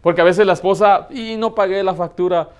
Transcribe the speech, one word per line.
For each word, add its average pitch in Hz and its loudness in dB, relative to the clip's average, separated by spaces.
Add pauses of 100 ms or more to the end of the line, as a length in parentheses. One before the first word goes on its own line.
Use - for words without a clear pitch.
Porque 170 0
a - 4
veces 185 4
la 185 2
esposa, 196 0
"Y 226 -10
no 220 -4
pagué 196 -2
la 185 -2
factura", 170 -4 (100)